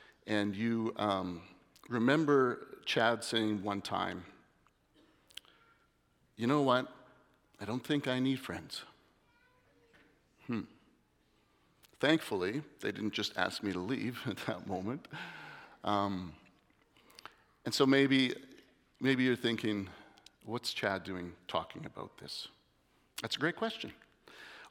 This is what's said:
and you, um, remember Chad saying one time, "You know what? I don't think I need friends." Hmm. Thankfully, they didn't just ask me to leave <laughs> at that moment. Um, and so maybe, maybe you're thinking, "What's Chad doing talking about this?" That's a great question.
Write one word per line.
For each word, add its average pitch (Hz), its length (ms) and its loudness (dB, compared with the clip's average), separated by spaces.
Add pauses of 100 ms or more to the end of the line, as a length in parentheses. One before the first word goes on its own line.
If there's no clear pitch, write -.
(280)
and 104 260 2
you, 113 420 0
um, 92 460 0 (460)
remember 131 960 2
Chad 113 400 2
saying 107 400 0
one 101 180 -2
time, 92 420 -4 (2000)
"You 113 100 0
know 143 160 4
what? 127 300 4 (680)
I 101 40 -10
don't 117 200 -4
think 147 220 0
I 127 140 2
need 131 180 2
friends." - 460 -10 (1600)
Hmm. 113 160 -2 (1400)
Thankfully, 139 640 2 (180)
they 104 120 -2
didn't 107 200 -4
just - 240 -4
ask 92 280 0
me 101 80 0
to 90 80 -2
leave 117 420 -4
<laughs> - 40 -6
at 107 200 -4
that 92 220 -6
moment. 98 400 -4 (720)
Um, 98 500 0 (1300)
and 117 100 -4
so 143 120 6
maybe, 135 480 6 (680)
maybe 127 240 4
you're 127 100 4
thinking, 110 540 0 (560)
"What's 113 280 -6
Chad 95 300 0
doing 90 320 -8 (140)
talking - 380 -4
about - 320 -12
this?" - 280 -12 (760)
That's - 140 -4
a - 60 -4
great 165 160 0
question. - 360 -4 (800)